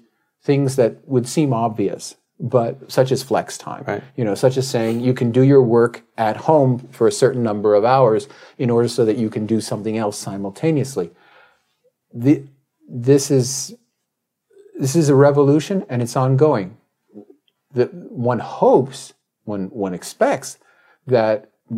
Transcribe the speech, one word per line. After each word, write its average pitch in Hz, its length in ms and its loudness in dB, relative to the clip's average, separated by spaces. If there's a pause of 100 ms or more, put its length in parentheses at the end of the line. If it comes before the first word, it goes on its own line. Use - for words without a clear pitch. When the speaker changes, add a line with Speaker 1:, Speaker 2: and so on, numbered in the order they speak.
(420)
Speaker 1:
things 139 360 0
that 113 280 0
would 123 220 -2
seem 151 240 0
obvious, 110 640 -4 (240)
but 117 500 -2
such 131 220 0
as 127 100 -2
flex - 360 -4
time, - 280 -14
Speaker 2:
Right. 101 180 -6 (120)
Speaker 1:
you 127 80 -4
know, 101 100 -2
such 131 220 2
as 131 120 -2
saying 117 340 -2
you 127 120 0
can 127 180 -2
do 123 100 4
your 135 200 6
work 117 420 2 (140)
at 107 200 -2
home 135 540 2
for - 140 0
a 104 60 4
certain 120 320 0
number 104 320 0
of 101 80 4
hours 120 460 2 (280)
in 127 120 -2
order 120 180 2
so 117 160 -2
that 110 140 2
you 110 120 -2
can 110 160 -6
do 110 140 0
something 107 380 -6
else 104 200 -4
simultaneously. 101 960 -6 (1000)
The, 120 300 0 (440)
this 135 420 0
is, 139 460 -2 (1040)
this 135 160 -4
is 156 140 4
a 143 60 6
revolution, 143 720 4
and 123 120 -4
it's 117 140 -6
ongoing. 131 640 0 (960)
The, 123 120 0 (240)
one 123 300 -2
hopes, - 720 0 (300)
one, 101 220 -8
one 95 280 -6
expects - 640 -4 (500)
that 110 420 0 (280)